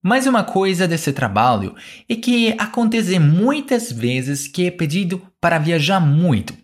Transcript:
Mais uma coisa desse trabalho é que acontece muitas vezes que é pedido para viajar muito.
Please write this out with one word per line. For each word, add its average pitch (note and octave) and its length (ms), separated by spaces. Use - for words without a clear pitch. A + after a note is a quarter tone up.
Mais B3+ 200
uma B3 200
coisa F#3+ 420
desse D#3+ 260
trabalho A2 640
é A#3 60
que A3+ 440
acontece A3 600
muitas A3+ 720
vezes B2+ 560
que F3+ 220
é - 20
pedido F3 500
para E3+ 180
viajar E3 400
muito. D3+ 640